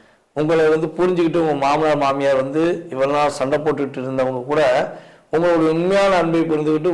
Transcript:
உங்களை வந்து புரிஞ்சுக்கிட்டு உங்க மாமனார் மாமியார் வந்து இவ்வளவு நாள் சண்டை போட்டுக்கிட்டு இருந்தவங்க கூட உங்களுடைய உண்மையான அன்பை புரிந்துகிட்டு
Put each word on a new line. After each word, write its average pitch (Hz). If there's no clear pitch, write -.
உங்களை 156
வந்து 160
புரிஞ்சுக்கிட்டு 170
உங்க 156
மாமனார் 147
மாமியார் 139
வந்து 156
இவ்வளவு 135
நாள் 147
சண்டை 139
போட்டுக்கிட்டு 139
இருந்தவங்க 131
கூட 147
உங்களுடைய 160
உண்மையான 190
அன்பை 165
புரிந்துகிட்டு 156